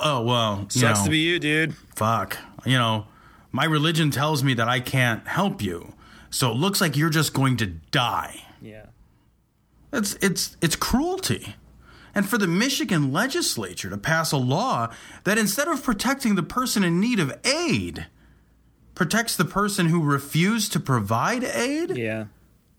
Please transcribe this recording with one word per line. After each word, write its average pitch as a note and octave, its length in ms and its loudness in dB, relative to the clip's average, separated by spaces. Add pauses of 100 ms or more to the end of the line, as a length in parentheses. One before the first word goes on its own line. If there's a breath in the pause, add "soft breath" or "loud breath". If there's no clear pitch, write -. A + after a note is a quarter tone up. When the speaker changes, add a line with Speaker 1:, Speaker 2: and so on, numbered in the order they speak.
Speaker 1:
"Oh, C#3+ 180 0
well, A2 520 0
you B2+ 80 2
Speaker 2:
Sucks G#2 180 4
Speaker 1:
know, G2+ 60 2
Speaker 2:
to D3+ 60 2
be D#3 80 4
you, E3 200 2
dude. D3+ 360 0 (200)
Speaker 1:
fuck, G#2+ 420 0 (280)
you C3+ 120 4
know, A2 280 2 (460 loud breath)
my B2+ 140 0
religion D#3 460 2
tells C#3+ 320 0
me C#3 120 4
that A2+ 120 0
I B2+ 140 0
can't B2 460 0
help - 340 -2
you, F2 320 -6 (360 loud breath)
so B2 220 0
it A2 40 -2
looks G3 260 0
like D3+ 160 2
you're D#3 120 2
just D3+ 240 2
going C3 240 2
to A2+ 100 -2
die"? F#2 760 -4 (180)
Speaker 2:
Yeah. G#2+ 260 -18 (1040)
Speaker 1:
It's, G#3 220 -2
it's, - 460 -2
it's E3 140 2
cruelty. D4+ 800 -2 (580 loud breath)
And G3+ 140 0
for A#3+ 100 0
the G3+ 100 2
Michigan F#3 640 0
legislature E3 760 -2
to G2+ 80 -4
pass D#3+ 360 0
a D3+ 40 2
law C3 560 0 (300 loud breath)
that G#3 140 2
instead A3+ 320 0
of D#4 140 -2
protecting A#3 520 0
the F3 80 2
person A#3 400 0
in E3+ 160 2
need A#3 200 2
of E3 120 0 (140)
aid, B2 600 0 (840 soft breath)
protects G#3+ 440 0
the F3 80 2
person G3+ 420 0
who E3+ 160 2
refused E3+ 720 0
to E3+ 80 0
provide B2 640 0
aid? D4+ 500 -2
Speaker 2:
Yeah. A2 300 -4 (540)